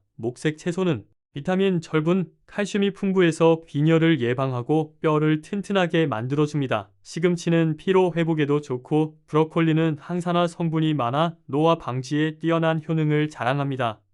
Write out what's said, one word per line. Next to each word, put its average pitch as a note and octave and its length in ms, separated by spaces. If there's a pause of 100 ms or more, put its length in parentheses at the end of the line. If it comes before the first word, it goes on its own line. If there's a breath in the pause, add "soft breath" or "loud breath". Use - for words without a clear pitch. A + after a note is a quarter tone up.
(160)
녹색 B2+ 420
채소는 F3 480 (280)
비타민, F#3 460
철분, E3 480 (180)
칼슘이 G3+ 440
풍부해서 E3 760
빈혈을 D#3+ 540
예방하고 C3 800
뼈를 D#3 400
튼튼하게 F3+ 680
만들어줍니다. B2+ 840 (120)
시금치는 E3 760
피로 F#3 360
회복에도 D3+ 460
좋고 D3+ 560 (100)
브로콜리는 D#3+ 720
항산화 F3 480
성분이 D#3+ 460
많아 D3 440 (100)
노화 D#3 300
방지에 D3 600
뛰어난 D#3+ 480
효능을 D3+ 440
자랑합니다. C3 720 (120)